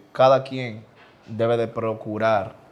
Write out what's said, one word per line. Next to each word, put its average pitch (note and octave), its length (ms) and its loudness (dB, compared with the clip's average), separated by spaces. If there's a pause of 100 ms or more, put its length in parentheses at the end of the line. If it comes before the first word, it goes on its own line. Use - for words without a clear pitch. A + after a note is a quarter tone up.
(140)
cada C3 300 6
quien A#2 420 -10 (400)
debe A2+ 320 0
de A2+ 100 0
procurar A2 840 -2 (180)